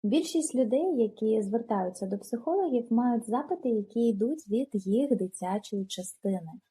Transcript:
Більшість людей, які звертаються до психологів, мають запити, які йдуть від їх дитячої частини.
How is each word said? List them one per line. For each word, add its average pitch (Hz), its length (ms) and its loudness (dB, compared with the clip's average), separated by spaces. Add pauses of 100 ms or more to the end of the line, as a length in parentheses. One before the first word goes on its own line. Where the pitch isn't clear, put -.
Більшість 294 520 0
людей, 262 420 2
які 220 460 2
звертаються 196 640 -2
до 196 120 -4
психологів, 254 720 0
мають 233 400 2
запити, 302 380 -2
які 220 400 0
йдуть 226 400 0
від 202 380 -2
їх 247 300 2
дитячої 190 720 -4
частини. 185 640 -4 (200)